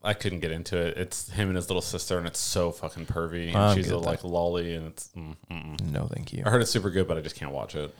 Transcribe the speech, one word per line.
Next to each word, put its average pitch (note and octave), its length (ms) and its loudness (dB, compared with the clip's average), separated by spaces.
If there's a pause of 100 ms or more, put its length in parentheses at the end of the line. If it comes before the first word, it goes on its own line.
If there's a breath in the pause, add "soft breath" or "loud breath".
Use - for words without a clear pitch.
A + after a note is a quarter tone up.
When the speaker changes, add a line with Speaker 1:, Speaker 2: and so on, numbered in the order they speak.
Speaker 1:
I G#2 60 4
couldn't F2+ 280 -2
get D#2+ 100 -2
into E2+ 260 -2
it. E2+ 180 0
It's - 360 -6
him G#2 160 0
and F#2 80 0
his F2+ 120 -2
little F2+ 140 2
sister, F2+ 380 -2
and E2+ 80 -4
it's - 120 -4
so F2 320 2
fucking E2 360 -10
pervy. E2+ 400 -2
And E2+ 100 2
Speaker 2:
I'm G2+ 180 8
Speaker 1:
she's F#2 120 2
Speaker 2:
good F2+ 80 2
Speaker 1:
a, - 20 0
Speaker 2:
with E2+ 80 -2
Speaker 1:
like, E2+ 160 0
Speaker 2:
that. F2+ 60 -8
Speaker 1:
lolly, F2 480 2
and D#2+ 100 -6
it's, - 320 -12
mm, D#2 180 -10 (140)
mm-mm. D#2 320 -6 (100)
Speaker 2:
No, C#2+ 140 0
thank - 260 -6
you. - 140 -6
Speaker 1:
I G#2 60 4
heard A#2+ 100 8
it's A2+ 80 2
super G2+ 220 2
good, F2+ 160 4
but E2 100 2
I D#2+ 40 -2
just D2+ 140 -8
can't C#2+ 160 -6
watch C2+ 220 -4
it. D2+ 260 -4